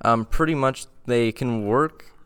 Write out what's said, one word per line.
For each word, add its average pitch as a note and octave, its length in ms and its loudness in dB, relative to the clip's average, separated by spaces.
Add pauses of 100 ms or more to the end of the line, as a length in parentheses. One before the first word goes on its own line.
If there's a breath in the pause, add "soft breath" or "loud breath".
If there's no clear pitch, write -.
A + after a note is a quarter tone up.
Um, A#2 240 2
pretty D#3+ 280 2
much C3 320 -2 (200)
they A#2 260 2
can A#2 340 -4
work C3+ 460 -2 (140)